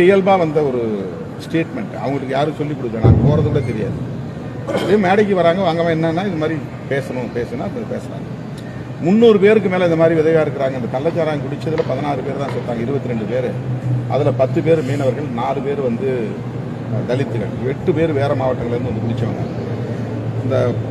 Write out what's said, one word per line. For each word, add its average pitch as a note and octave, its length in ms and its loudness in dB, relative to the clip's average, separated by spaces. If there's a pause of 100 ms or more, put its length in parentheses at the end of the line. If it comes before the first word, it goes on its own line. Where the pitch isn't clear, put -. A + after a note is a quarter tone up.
இயல்பா G3 280 6 (100)
வந்த D#3 160 0 (100)
ஒரு B2 120 0 (640)
ஸ்டேட்மெண்ட். D3 560 -4
அவங்களுக்கு C3 360 -2
யாரும் D3 220 0
சொல்லிக் D3 200 -4
கொடுக்கல, A2+ 260 -4
நான் - 200 6
போறது D3+ 260 4
கூட C#3+ 180 0
தெரியாது. - 280 -4 (680)
அப்படியே - 380 2
மேடைக்கு G3+ 340 4
வராங்க, E3+ 280 4
வாங்கவா E3 280 2
என்னன்னா E3 340 0
இது D#3+ 140 -2
மாதிரி D#3 140 0 (340)
பேசணும், B2+ 460 -4
பேசுனா A#2+ 320 -4
அது A#2 240 -8
பேசுறாங்க. - 340 -8 (720)
முந்நூறு G#3+ 380 8
பேருக்கு G3+ 300 6
மேல F#3 160 2
இந்த E3 120 4
மாதிரி E3 240 6
விதவையா D#3+ 220 4
இருக்கிறாங்க. C3+ 340 -2
இந்த B2+ 220 -4
கள்ளச்சாராயம் D#3 400 0
குடிச்சதுல C#3 500 -4
பதினாறு C3+ 340 -2
பேர் C3 160 -4
தான் C#3 100 -4
செத்தாங்க, A#2+ 320 -4
இருபத்தி B2+ 280 -2
ரெண்டு A2+ 160 -2
பேரு. A#2+ 260 -2 (580)
அதுல C#3+ 240 2
பத்து - 280 0
பேர் D#3 220 4
மீனவர்கள், C3+ 420 0 (100)
நாலு C3+ 260 -2
பேர் C#3 200 -2
வந்து, A2+ 480 -2 (640)
அஹ், A#2 160 -2
தலித்துகள், A#2 580 -2
எட்டு C#3+ 240 -2
பேர் D#3+ 200 2
வேற D3 220 0
மாவட்டங்கள்ல B2 360 -2
இருந்து A#2+ 220 -2
வந்து A2+ 80 -2
குடிச்சவங்க. A2+ 640 -2 (800)
இந்த B2+ 280 2 (200)